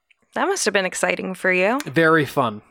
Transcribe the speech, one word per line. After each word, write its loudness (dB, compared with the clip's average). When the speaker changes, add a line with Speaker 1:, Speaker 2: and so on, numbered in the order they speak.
Speaker 1:
That -2
must -2
have 0
been 2
exciting -2
for -2
you. 0
Speaker 2:
Very 4
fun. -2